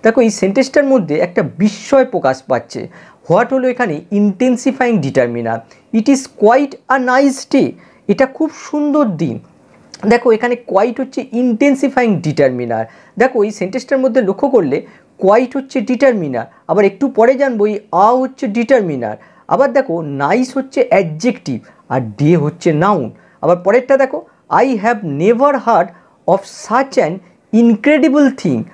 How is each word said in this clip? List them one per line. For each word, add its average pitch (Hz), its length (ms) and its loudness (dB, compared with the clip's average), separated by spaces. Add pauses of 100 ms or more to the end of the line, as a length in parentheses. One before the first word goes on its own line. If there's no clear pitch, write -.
দেখো 226 180 2
এই 226 100 4
সেন্টেন্সটার 262 540 0
মধ্যে 190 340 0
একটা 175 240 -2 (160)
বিস্ময় 185 460 0
প্রকাশ 139 380 -2
পাচ্ছে। - 460 -6 (420)
হোয়াট 233 220 2
হলো 262 160 0
এখানে 240 320 -4 (100)
ইনটেনসিফাইং 240 880 0
ডিটারমিনার। 120 600 -2 (360)
It 226 100 0
is 277 140 2 (260)
quite 277 300 4 (140)
a 269 100 2
nice 262 560 0
day, 139 180 2 (360)
এটা 208 180 2
খুব 302 240 -4 (200)
সুন্দর 294 340 0
দিন। 156 340 -4 (720)
দেখো 233 240 4
এখানে 240 240 0
কোয়াইট 226 440 -2
হচ্ছে 262 320 -8
ইনটেনসিফাইং 247 880 0
ডিটারমিনার। 123 680 -2 (320)
দেখো 247 260 2
এই 220 60 -4
সেন্টেন্সটার 254 480 -4
মধ্যে 262 220 0
লক্ষ্য 196 280 0
করলে 165 380 0 (320)
কোয়াইট 240 380 2
হচ্ছে 269 240 -6
ডিটারমিনার, 202 640 -2 (220)
আবার 196 160 2
একটু 202 240 0
পরে 240 260 2
জানবো 247 320 0
এই 208 120 -2 (140)
আ 196 200 4
হচ্ছে 262 340 -2
ডিটারমিনার। 196 720 0 (320)
আবার 240 240 0
দেখো 233 300 -2
নাইস 151 540 -2
হচ্ছে 269 320 -2
অ্যাডজেক্টিভ 156 720 -2 (280)
আর 131 120 -2
ডে 127 360 0
হচ্ছে 156 360 -2
নাউন। 156 380 0 (320)
আবার 175 140 2
পরেরটা 240 400 0
দেখো, 269 280 -2 (260)
I 233 340 2
have 214 220 -2 (160)
never 240 300 2
heard 208 340 0 (420)
of 185 100 2 (320)
such 254 380 0
an 180 100 -8 (360)
incredible 262 760 4
thing, 143 320 -4 (120)